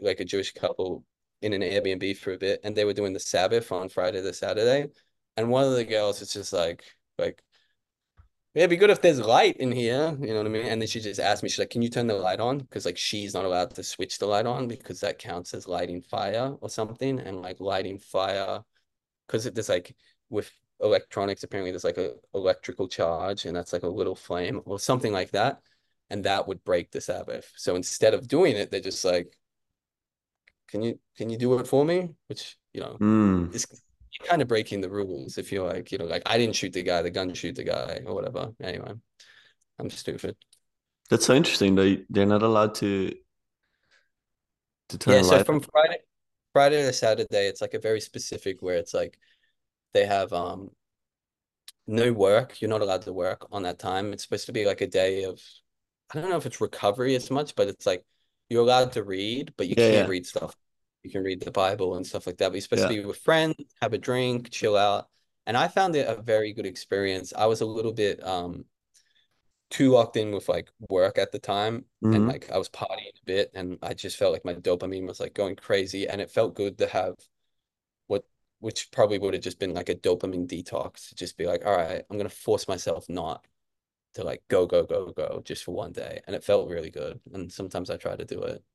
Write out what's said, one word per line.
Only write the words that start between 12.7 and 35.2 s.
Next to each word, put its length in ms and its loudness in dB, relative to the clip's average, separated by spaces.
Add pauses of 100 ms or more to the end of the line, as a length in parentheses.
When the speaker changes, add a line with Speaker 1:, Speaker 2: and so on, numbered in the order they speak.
Speaker 1:
like, 120 -2
she's 360 -6
not 100 -2
allowed 320 -2
to 80 -10
switch 340 -8
the 80 -2
light 200 2
on 220 -2
because 320 -12
that 200 -4
counts 340 -10
as 140 -10
lighting 340 -4
fire 580 -4
or 80 -10
something, 520 -4
and, 220 -10
like, 180 -12
lighting 400 -4
fire, 640 -2 (640)
'cause 180 -2
it, 80 -8
there's, 140 -4
like, 280 -2 (340)
with 220 -6 (280)
electronics, 640 0
apparently 280 -6
there's, 120 -6
like, 140 -2
a 180 -4 (180)
electrical 540 -2
charge, 580 -2
and 100 -6
that's, 160 -6
like, 120 -2
a 40 -4
little 280 -2
flame 500 -6
or 140 -6
something 320 0
like 200 -2
that, 300 0 (480)
and 140 -6
that 240 0
would 160 -8
break 260 0
the 100 -6
Sabbath. 560 -8
So 200 -2
instead 380 4
of 140 -2
doing 280 6
it, 140 -2
they're 100 -2
just 240 -6
like, 320 2 (1300)
"Can 140 -6
you, 160 -4 (180)
can 140 -6
you 80 -6
do 220 4
it 80 -6
for 160 4
me?" 300 0 (140)
Which, 300 -14 (140)
you 80 -10
know, 200 -10
Speaker 2:
Mm. 520 4
Speaker 1:
is, 140 -6 (460)
you're 160 -8
kinda 180 2
breaking 340 0
the 100 -6
rules 480 -6